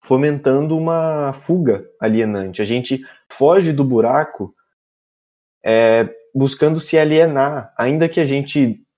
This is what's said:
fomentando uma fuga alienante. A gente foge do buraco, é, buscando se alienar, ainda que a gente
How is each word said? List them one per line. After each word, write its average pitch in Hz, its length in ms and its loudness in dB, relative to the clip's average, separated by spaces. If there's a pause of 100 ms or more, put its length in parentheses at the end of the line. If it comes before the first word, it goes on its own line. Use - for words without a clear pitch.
fomentando 143 720 0
uma 160 560 -4
fuga 135 560 -2 (120)
alienante. 107 600 -2
A 107 40 -2
gente 123 420 -4 (240)
foge 165 420 2
do 139 120 0
buraco, 127 680 0 (1120)
é, 113 480 2 (220)
buscando 143 460 0
se 160 180 0
alienar, 151 800 0
ainda 151 300 0
que 165 100 -4
a 165 60 2
gente 139 600 -2 (140)